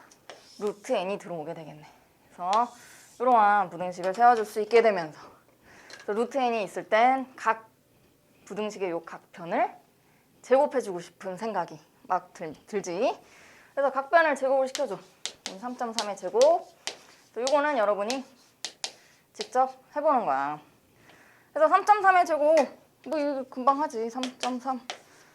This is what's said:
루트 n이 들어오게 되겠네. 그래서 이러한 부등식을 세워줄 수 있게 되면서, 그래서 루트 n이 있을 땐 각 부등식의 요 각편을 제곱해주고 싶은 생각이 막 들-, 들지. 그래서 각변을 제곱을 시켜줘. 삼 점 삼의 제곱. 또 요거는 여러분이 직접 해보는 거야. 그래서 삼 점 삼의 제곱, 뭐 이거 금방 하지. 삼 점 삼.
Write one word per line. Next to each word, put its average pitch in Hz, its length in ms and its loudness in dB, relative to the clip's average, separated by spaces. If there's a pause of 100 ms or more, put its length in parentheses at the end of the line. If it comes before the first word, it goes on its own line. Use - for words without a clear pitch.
(580)
루트 202 340 -6
n이 196 260 -4
들어오게 165 360 -12
되겠네. 151 320 -18 (420)
그래서 208 400 -2 (520)
이러한 208 500 4
부등식을 185 440 -4
세워줄 233 300 6
수 214 160 -8
있게 220 220 4
되면서, 175 360 0 (840)
그래서 214 180 -6
루트 247 180 -2
n이 233 260 0
있을 175 240 -10
땐 254 480 2
각 - 320 -2 (800)
부등식의 202 440 -6
요 165 140 -4
각편을 196 720 -6 (680)
제곱해주고 247 580 0
싶은 185 360 -14
생각이 180 420 -6 (240)
막 180 300 -4
들-, 160 220 -12 (120)
들지. 196 520 -4 (560)
그래서 277 160 0
각변을 285 460 2
제곱을 262 320 0
시켜줘. 254 300 -6 (640)
삼 247 160 -10
점 233 160 -8
삼의 208 240 -6
제곱. 190 240 0 (920)
또 220 60 -8
요거는 285 380 0
여러분이 208 460 -2 (1080)
직접 254 400 -2 (220)
해보는 285 280 0
거야. 143 360 -4 (920)
그래서 302 160 4
삼 370 160 4
점 415 180 4
삼의 370 220 6
제곱, 302 300 2 (520)
뭐 302 120 -4
이거 285 320 -2
금방 277 320 0
하지. 233 260 -6
삼 254 140 -8 (160)
점 247 220 -6
삼. 262 200 -6 (540)